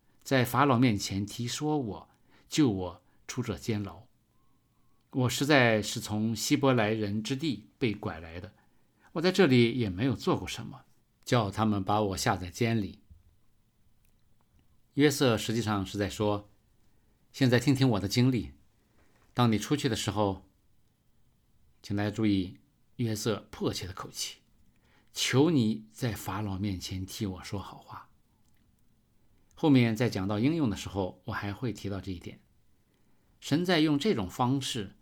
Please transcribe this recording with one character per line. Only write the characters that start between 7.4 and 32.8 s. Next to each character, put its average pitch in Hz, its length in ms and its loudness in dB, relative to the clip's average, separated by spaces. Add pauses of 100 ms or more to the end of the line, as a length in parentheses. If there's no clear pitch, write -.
被 113 160 -2
拐 92 260 -8
来 82 200 -14
的， 95 120 -14 (600)
我 165 100 -4
在 180 100 2
这 185 140 6
里 120 320 6
也 113 100 0
没 95 180 -2
有 123 100 0
做 165 200 0
过 92 120 -6
什 - 180 -10
么， - 200 -16 (380)
叫 107 280 0
他 107 140 -2
们 101 180 0
把 107 180 2
我 95 160 -2
下 107 180 0
在 87 140 -8
监 113 320 0
里。” 92 180 -10 (2000)
约 143 160 6
瑟 131 260 2
实 107 160 -4
际 117 80 0
上 104 240 -2
是 101 140 -8
在 98 100 0
说 104 400 -2 (840)
：“现 131 160 0
在 120 120 4
听 135 160 2
听 131 160 4
我 104 80 0
的 98 80 -2
经 123 240 2
历， 90 220 -4 (840)
当 120 160 4
你 104 80 2
出 147 160 -2
去 147 120 -4
的 110 80 0
时 - 140 -4
候。” 98 400 -2 (1300)
请 101 120 -6
大 101 80 0
家 104 60 0
注 110 160 -2
意 98 320 0 (380)
约 113 180 -2
瑟 107 380 -4
迫 147 200 -6
切 - 140 -8
的 92 80 -12
口 - 160 -12
气 - 280 -10 (760)
，“求 139 380 2
你 113 400 2
在 117 220 -6
法 98 280 -8
老 98 160 -4
面 95 220 -4
前 92 260 -8
替 - 200 -8
我 92 180 -8
说 101 160 -8
好 - 180 -14
话。” - 320 -18 (1400)
后 165 160 2
面 120 260 6
在 117 140 0
讲 95 180 -4
到 104 120 0
应 143 160 2
用 147 140 0
的 95 60 -2
时 - 140 -10
候， 92 360 -4
我 110 80 -8
还 101 200 -6
会 113 180 -6
提 98 180 -10
到 98 120 -6
这 95 100 -10
一 90 60 -8
点。 - 220 -16 (1000)